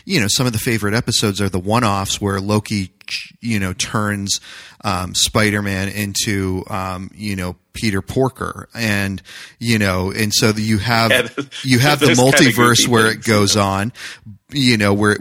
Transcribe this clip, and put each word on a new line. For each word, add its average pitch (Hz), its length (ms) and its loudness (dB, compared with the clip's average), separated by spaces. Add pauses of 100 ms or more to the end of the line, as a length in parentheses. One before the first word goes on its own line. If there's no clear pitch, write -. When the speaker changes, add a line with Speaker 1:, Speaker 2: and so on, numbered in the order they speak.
Speaker 1:
you 180 160 0
know, 101 80 0
some 127 180 0
of 120 60 -2
the 107 60 -2
favorite 107 340 -2
episodes 107 480 -2
are 101 80 0
the 92 100 -4
one-offs 101 640 -2
where 98 180 -2
Loki, 101 540 -2 (480)
you 113 180 -2
know, 95 140 -4
turns, 101 680 -4 (440)
um, 92 300 -4
Spider-Man 101 760 0
into, 98 800 -4
um, 95 460 -8
you 104 200 -6
know, 90 220 -6 (160)
Peter 95 300 -2
Porker. 95 720 -4
And, 101 480 -2 (360)
you 113 200 2
know, 95 340 0
and 107 220 -2
so 113 160 2
you 107 260 0
have, 113 340 2
Speaker 2:
Yeah, 123 120 2
<laughs> 123 120 -8
those, 143 140 -10 (140)
Speaker 1:
you 127 160 4
have 143 220 4
the 147 80 4
Speaker 2:
those 123 100 4
kinda 127 180 6
Speaker 1:
multiverse 120 440 4
Speaker 2:
goofy - 100 0
Speaker 1:
where 113 160 4
it 110 60 2
Speaker 2:
things, 107 140 -8
Speaker 1:
goes 104 280 2
Speaker 2:
you 107 80 2
know. 98 40 2
Speaker 1:
on, 98 260 -2 (600)
you 127 240 2
know, 104 160 4
where, 104 280 4